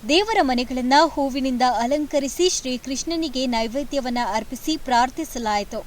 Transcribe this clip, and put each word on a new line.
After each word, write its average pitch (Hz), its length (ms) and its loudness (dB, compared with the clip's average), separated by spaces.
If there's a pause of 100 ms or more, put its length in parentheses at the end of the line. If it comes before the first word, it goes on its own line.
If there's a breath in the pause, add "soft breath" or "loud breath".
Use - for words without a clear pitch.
(140)
ದೇವರ 415 260 4 (120)
ಮನೆಗಳನ್ನ 247 480 2 (160)
ಹೂವಿನಿಂದ 262 500 0 (200)
ಅಲಂಕರಿಸಿ 285 600 0 (120)
ಶ್ರೀಕೃಷ್ಣನಿಗೆ 262 840 -4 (100)
ನೈವೇದ್ಯವನ್ನ 240 680 -2 (160)
ಅರ್ಪಿಸಿ 269 360 -4 (140)
ಪ್ರಾರ್ಥಿಸಲಾಯಿತು. 233 960 -2